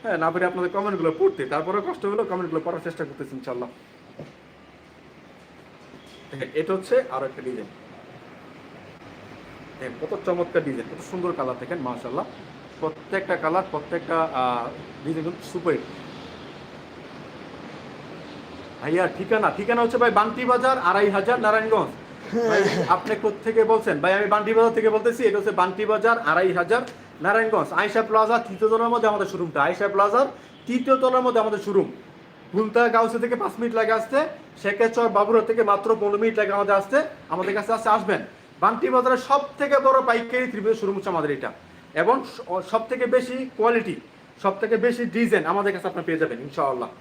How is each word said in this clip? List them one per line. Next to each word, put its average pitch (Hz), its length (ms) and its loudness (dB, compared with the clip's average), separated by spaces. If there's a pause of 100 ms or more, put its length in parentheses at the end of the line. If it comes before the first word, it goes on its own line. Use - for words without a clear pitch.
হ্যাঁ, 202 140 -2
না 160 140 2
পারি 180 140 0
আপনাদের 180 240 -2
কমেন্টগুলো 196 500 -2
পড়তে, 381 260 2
তারপরে 160 420 -2
কষ্ট 349 180 -8
হলেও 208 200 0
কমেন্টগুলো 175 380 -4
পড়ার 170 200 -6
চেষ্টা 165 220 -8
করতেছি 139 300 -12
ইনশাল্লাহ। 123 340 -8 (2500)
দেখেন, 135 220 -10
এটা 160 200 -2
হচ্ছে 240 380 0
আরো 131 140 -6
একটা 131 160 -10
ডিজাইন। 120 240 -8 (2250)
দেখেন 127 220 -10
কত 160 240 -6
চমৎকার 175 380 0
ডিজাইন, 127 180 -6
কত - 300 -12
সুন্দর 180 260 -4
কালার, 127 220 -4
দেখেন 147 180 -8
মাশাআল্লাহ, 127 480 -6 (540)
প্রত্যেকটা 185 560 -4
কালার, 160 360 0
প্রত্যেকটা, 160 600 -2
আহ, 123 340 -2 (380)
ডিজাইন 156 180 -4
কিন্তু 175 300 -10
সুপার 170 200 0
হিট। 123 80 -2 (3000)
ভাইয়া 170 360 0
ঠিকানা, 196 400 2
ঠিকানা 233 240 0
হচ্ছে 233 160 2
ভাই 233 140 6
বান্তি 226 340 2
বাজার 254 320 2
আড়াই 202 320 2
হাজার 196 300 0
নারায়ণগঞ্জ। 220 520 2 (440)
ভাই 220 260 2 (280)
আপনি 208 320 0
কোত্থেকে 220 420 2
বলছেন? 214 360 2
ভাই 180 140 4
আমি 208 120 2
বান্তি 208 280 2
বাজার 226 200 6
থেকে 220 160 4
বলতেছি, 233 340 0
এটা 202 140 4
হচ্ছে 202 140 0
বান্তি 185 340 0
বাজার 220 340 2
আড়াই 175 340 2
হাজার 180 280 0 (400)
নারায়ণগঞ্জ, 208 520 2
আয়েশা 202 280 2
প্লাজা 220 380 4
তৃতীয় 220 300 0
তলার 226 200 2
মধ্যে 226 180 2
আমাদের 208 180 2
শোরুমটা, 160 380 -2
আয়েশা 180 240 0
প্লাজার 202 380 4 (420)
তৃতীয় 254 300 2
তলার 254 240 4
মধ্যে 247 180 2
আমাদের 214 200 0
শোরুম। 196 320 0 (600)
ভুলতা 220 340 2
গাউসে 226 320 2
থেকে 240 160 0
পাঁচ 359 240 -4
মিনিট 233 160 -2
লাগে 220 160 2
আসতে, 262 360 2 (340)
শেখেচর 226 480 2
বাবুরা 208 320 4
থেকে 226 220 2
মাত্র 208 360 4
পনেরো 202 180 2
মিনিট 220 200 2
লাগে 202 140 2
আমাদের 202 240 2
আসতে, 196 260 2 (280)
আমাদের 185 240 -2
কাছে 214 200 0
আসতে 220 160 0
আসবেন। 208 320 2 (380)
বান্তি 233 300 2
বাজারের 254 280 4
সব 277 240 2 (160)
থেকে 285 220 2
বড় 262 220 6
পাইকারি 240 460 0
ত্রিভুজ 220 320 -2
শোরুম 196 160 -2
হচ্ছে 190 140 -4
আমাদের 156 220 0
এটা, 127 200 -6 (420)
এবং 214 300 2 (140)
স-, 175 340 -8
সব 226 160 2
থেকে 254 180 -2
বেশি 254 520 0
কোয়ালিটি, 220 380 2 (460)
সব 190 180 0
থেকে 220 180 2
বেশি 233 280 2
ডিজাইন 202 400 2
আমাদের 196 280 0
কাছে 185 140 -6
আপনি 175 180 -6
পেয়ে 160 120 -2
যাবেন 131 220 0
ইনশাআল্লাহ। 135 500 -2 (120)